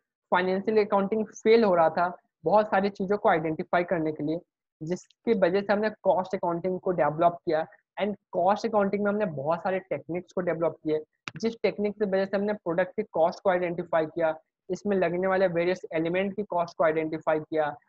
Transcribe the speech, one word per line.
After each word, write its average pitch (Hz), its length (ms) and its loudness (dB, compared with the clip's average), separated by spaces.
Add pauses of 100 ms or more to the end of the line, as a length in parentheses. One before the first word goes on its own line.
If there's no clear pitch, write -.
(320)
financial 196 540 2
accounting 202 400 0
फेल 226 380 4
हो 196 120 4
रहा 160 140 6
था 175 280 -2 (280)
बहुत 208 220 4
सारी 196 220 2
चीज़ों 202 280 -2
को 208 120 2
identify 165 540 0
करने 160 280 -2
के 151 120 -8
लिए, 156 160 -4 (440)
जिसकी 180 560 -4
वजह 185 220 2
से 202 120 0
हमने 214 160 0 (140)
cost 190 320 0
accounting 180 440 -2
को 190 120 -2
डेवलप 165 540 2
किया। 160 200 0 (360)
And 202 140 -4 (160)
cost 190 340 0
अकाउंटिंग 208 380 0
में 202 80 2
हमने 214 140 -2
बहुत 156 340 -2
सारे 185 200 -2
टेक्निक्स 175 540 -8
को 190 80 -4
develop 165 420 -2
किए, 156 200 -2 (380)
जिस 226 220 -2
टेक्निक 208 360 -2
की 214 60 0
वजह 190 200 0
से 196 120 -4
हमने 208 160 -2
प्रोडक्ट 180 420 -4
की 214 80 -4 (100)
cost 175 300 0
को 202 60 4
आइडेंटिफाई 170 560 0
किया, 160 280 -2 (360)
इसमें 196 280 -2
लगने 180 300 0
वाले 190 200 2
various 175 340 0 (120)
element 180 420 -2
की 214 80 -6
cost 170 340 -4
को 185 60 2
identify 160 560 0
किया, 151 360 -4 (140)